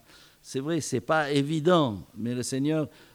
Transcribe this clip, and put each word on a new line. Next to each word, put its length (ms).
c'est 180
vrai, 220
c'est 180
pas 320
évident, 720
mais 200
le 80
Seigneur 460